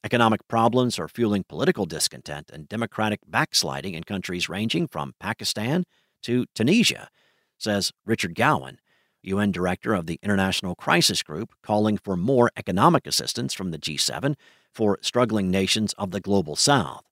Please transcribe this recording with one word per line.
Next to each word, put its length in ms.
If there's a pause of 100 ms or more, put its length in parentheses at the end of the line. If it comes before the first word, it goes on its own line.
Economic 440
problems 500
are 80
fueling 380
political 420
discontent 640
and 160
democratic 560
backsliding 680
in 80
countries 460
ranging 400
from 320
Pakistan 640 (400)
to 200 (120)
Tunisia, 520 (480)
says 360 (120)
Richard 300
Gowan, 460 (440)
U 140
N 140
director 420
of 120
the 140
International 540
Crisis 480
Group, 300 (100)
calling 340
for 200
more 400
economic 500
assistance 480
from 160
the 80
G 180
seven 400 (360)
for 300
struggling 480
nations 420
of 180
the 100
global 360
south. 560